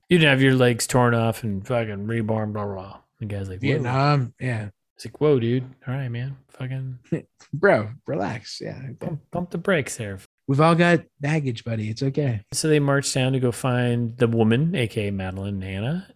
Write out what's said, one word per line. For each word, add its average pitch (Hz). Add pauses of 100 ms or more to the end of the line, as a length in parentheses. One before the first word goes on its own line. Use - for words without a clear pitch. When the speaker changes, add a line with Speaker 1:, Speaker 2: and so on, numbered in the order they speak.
Speaker 1:
"You'd 170
have 135
your 135
legs 123
torn 120
off 113
and 98
fucking 107
reborn, 110
blah, 104
blah, 101
blah." 95 (220)
The 113
guy's 98
like, 92
"Whoa." 131
Speaker 2:
"Vietnam." 135
Yeah. 110 (260)
Speaker 1:
It's -
like, -
"Whoa, 147
dude. 120 (240)
All 127
right, 135
man. 127 (160)
Fucking 131 (140)
Speaker 2:
<laughs> - (260)
Bro, 139 (180)
relax. 110
Yeah. 110 (200)
Speaker 1:
pump, 151 (120)
pump 175
the 185
brakes 170
there." 101 (300)
Speaker 2:
We've 135
all 165
got 170 (200)
baggage, 143
buddy. 110
It's 113
okay. 135 (120)
Speaker 1:
So -
they 151
march 139
down 131
to 135
go 123
find 120
the 123
woman, 117
A 123
K 101
A -
Madeline 95
and -
Anna. 107